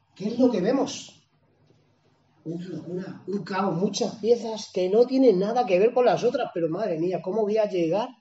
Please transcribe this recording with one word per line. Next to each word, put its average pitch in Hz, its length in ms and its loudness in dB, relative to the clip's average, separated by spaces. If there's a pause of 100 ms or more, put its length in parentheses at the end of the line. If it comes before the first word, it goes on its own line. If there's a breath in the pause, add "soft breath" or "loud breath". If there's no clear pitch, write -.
(140)
¿qué 196 140 -8
es 233 100 -6
lo 240 140 4
que 196 80 0
vemos? 240 580 -4 (1300)
Una 175 220 -10
locura, 175 580 -12
un 196 160 -6
caos, 190 320 -4
muchas 202 400 -2
piezas 220 580 0
que 185 160 0
no 226 160 4
tienen 254 320 4
nada 233 280 0
que 180 140 4
ver 233 140 4
con 247 120 4
las 175 180 4
otras, 240 300 0
pero 165 160 -2
madre 180 280 -2
mía, 175 240 -2
¿cómo 208 200 -4
voy 208 160 0
a 214 80 4
llegar 185 420 0 (140)